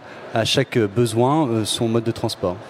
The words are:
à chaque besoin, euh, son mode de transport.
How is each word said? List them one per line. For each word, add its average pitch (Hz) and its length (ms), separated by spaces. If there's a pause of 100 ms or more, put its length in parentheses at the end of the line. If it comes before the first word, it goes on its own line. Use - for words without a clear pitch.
(340)
à - 100
chaque - 340
besoin, 120 720
euh, 113 180
son 117 220
mode 113 160
de 113 80
transport. 98 440 (140)